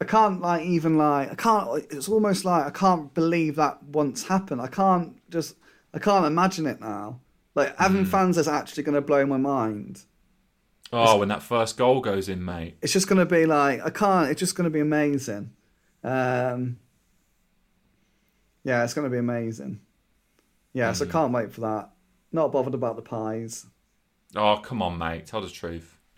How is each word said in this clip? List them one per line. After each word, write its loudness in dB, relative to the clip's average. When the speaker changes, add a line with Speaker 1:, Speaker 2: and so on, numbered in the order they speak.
Speaker 1:
I -6
can't, 2
like, -2
even, 2
like, 2
I -14
can't, 0
it's -10
almost 2
like 2
I -8
can't 2
believe 0
that 0
once -2
happened. 0
I -6
can't 2
just, -6
I -6
can't 4
imagine 0
it -6
now. -12
Like, 0
having 4
Speaker 2:
Mm. -2
Speaker 1:
fans 2
is 2
actually -4
gonna 0
blow 2
my 0
mind. -4
Speaker 2:
Oh, 8
Speaker 1:
It's 8
Speaker 2:
when 0
that -4
first 0
goal 4
goes -2
in, -6
mate. -8
Speaker 1:
it's -2
just 2
gonna 4
be 4
like, 2
I -2
can't, 2
it's -4
just -2
gonna -2
be -2
amazing. -2
Um, -2
yeah, 2
it's -4
gonna -4
be -2
amazing. -6
Yeah, -2
so -2
Speaker 2:
Mm. -10
Speaker 1:
can't 0
wait -4
for -14
that. -6
Not 0
bothered -2
about -4
the -14
pies. -8
Speaker 2:
Oh, 4
come -8
on, -4
mate. -6
Tell -8
the -10
truth. -12